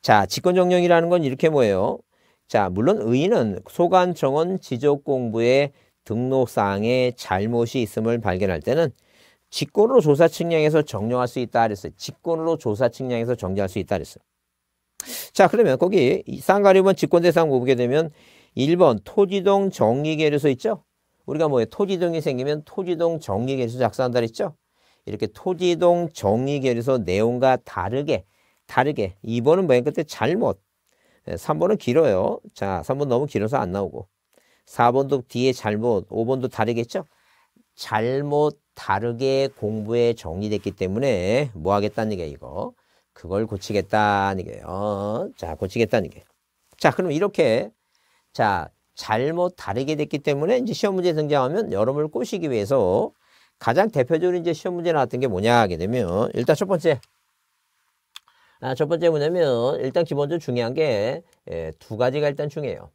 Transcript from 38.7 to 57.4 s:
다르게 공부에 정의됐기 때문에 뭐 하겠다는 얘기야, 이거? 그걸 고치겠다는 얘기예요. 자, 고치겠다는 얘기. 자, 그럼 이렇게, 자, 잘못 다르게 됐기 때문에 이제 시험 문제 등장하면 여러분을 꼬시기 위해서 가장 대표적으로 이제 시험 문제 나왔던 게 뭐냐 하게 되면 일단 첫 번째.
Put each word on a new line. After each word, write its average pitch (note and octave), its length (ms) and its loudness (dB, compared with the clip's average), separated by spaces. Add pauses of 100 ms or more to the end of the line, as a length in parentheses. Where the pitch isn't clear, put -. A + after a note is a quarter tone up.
다르게 A#2+ 840 -2
공부에 A2 580 -2
정의됐기 G2+ 580 -6
때문에 A2 840 -2
뭐 F2+ 200 -2
하겠다는 G#2+ 380 -2
얘기야, F2 140 -8
이거? D2 460 -12 (400)
그걸 G2 340 -4
고치겠다는 G2+ 920 0
얘기예요. G#2 960 -6
자, E2 180 -10
고치겠다는 G2+ 520 -2
얘기. - 160 -18 (560)
자, D3+ 120 2
그럼 F3+ 220 -2
이렇게, E3 580 0 (600)
자, G2 360 0 (260)
잘못 D#3+ 640 -2
다르게 C3+ 400 -4
됐기 D3 220 -4
때문에 D3+ 400 0
이제 B3+ 140 -4
시험 G3+ 220 -2
문제 F3+ 180 0
등장하면 D3+ 600 0
여러분을 C3+ 360 0
꼬시기 F3+ 420 -4
위해서 A2 600 0 (480)
가장 F3+ 320 2
대표적으로 E3 460 0
이제 E3+ 160 -2
시험 F3+ 220 -6
문제 E3+ 180 -2
나왔던 B2+ 280 0
게 C3+ 60 0
뭐냐 A2+ 340 2
하게 F2+ 160 0
되면 G2 580 -2
일단 B2+ 220 2
첫 G3 100 -4
번째. E3 340 0 (1600)